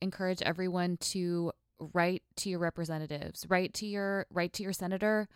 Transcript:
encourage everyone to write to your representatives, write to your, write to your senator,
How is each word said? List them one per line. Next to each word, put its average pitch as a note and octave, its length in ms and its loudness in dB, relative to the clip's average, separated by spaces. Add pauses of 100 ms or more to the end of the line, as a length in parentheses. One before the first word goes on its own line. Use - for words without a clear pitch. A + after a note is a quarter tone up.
encourage F#3 400 0
everyone F3 560 0
to F3 560 0 (400)
write F3+ 300 4 (120)
to - 140 -4
your F3+ 100 0
representatives, D#3 880 -4
write F#3 280 2
to G#3+ 100 -4
your, G3 440 -2
write F3 240 0
to G#3+ 100 -6
your F#3+ 100 -2
senator, G#3 640 2